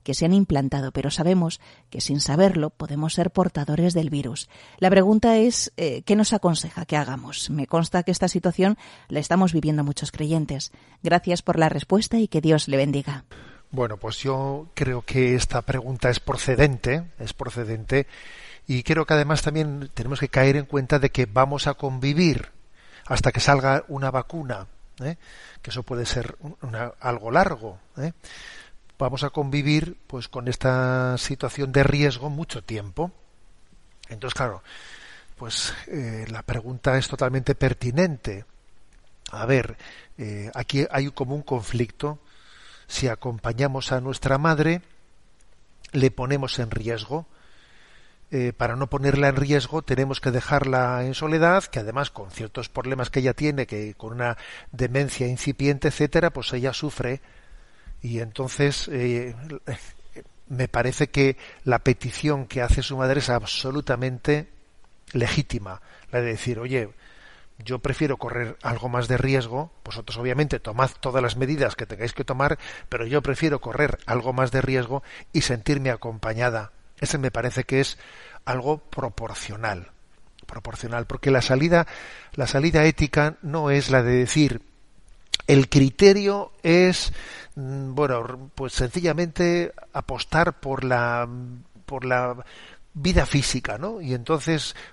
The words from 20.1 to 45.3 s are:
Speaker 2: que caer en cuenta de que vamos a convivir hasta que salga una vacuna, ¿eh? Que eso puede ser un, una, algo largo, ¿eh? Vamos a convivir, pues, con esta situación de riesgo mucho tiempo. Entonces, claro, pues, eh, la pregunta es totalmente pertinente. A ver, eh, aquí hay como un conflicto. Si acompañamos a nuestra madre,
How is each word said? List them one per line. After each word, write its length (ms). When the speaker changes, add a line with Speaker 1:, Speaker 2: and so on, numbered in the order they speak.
Speaker 2:
que 100
caer 260
en 120
cuenta 320
de 100
que 160
vamos 420
a 60
convivir 800
hasta 260
que 80
salga 480
una 240
vacuna, 560
¿eh? 160
Que 80
eso 100
puede 240
ser 360
un, 200
una, 380
algo 320
largo, 480
¿eh? 160
Vamos 240
a 80
convivir, 720
pues, 220
con 200
esta 720
situación 540
de 100
riesgo 480
mucho 340
tiempo. 480
Entonces, 260
claro, 260
pues, 340
eh, 420
la 140
pregunta 560
es 80
totalmente 480
pertinente. 920
A 160
ver, 280
eh, 340
aquí 380
hay 180
como 240
un 80
conflicto. 800
Si 220
acompañamos 840
a 100
nuestra 360
madre, 460